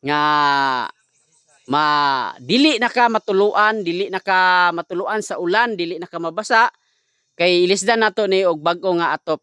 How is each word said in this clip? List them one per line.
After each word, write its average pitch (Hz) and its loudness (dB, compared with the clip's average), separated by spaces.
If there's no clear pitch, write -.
nga 147 0
ma-, 143 0
dili 247 2
na 226 -2
ka 240 2
matuluan, 214 0
dili 180 -4
na 190 -6
ka 185 2
matuluan 185 -6
sa - -10
ulan, 214 0
dili 175 -6
na 170 -12
ka 170 -12
mabasa 214 0
kay 175 2
ilisdan 202 2
nato 214 0
ni 190 2
og 170 0
bag-o 175 -2
nga 165 -2
atop. 156 -6